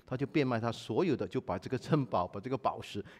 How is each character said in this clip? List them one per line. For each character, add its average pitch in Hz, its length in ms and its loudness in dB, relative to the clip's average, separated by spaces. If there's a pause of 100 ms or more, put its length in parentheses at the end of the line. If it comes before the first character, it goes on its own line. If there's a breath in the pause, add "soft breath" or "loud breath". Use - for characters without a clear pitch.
他 131 120 -4
就 135 100 -2
变 147 180 4
卖 123 140 2
他 117 100 0
所 117 360 0
有 151 100 4
的， 101 100 0
就 131 140 -2
把 92 180 -2
这 127 120 -10
个 127 80 0
珍 143 280 2
宝， 90 220 2
把 101 140 -8
这 123 80 -6
个 131 80 0
宝 87 240 -2
石 98 220 -6 (160 loud breath)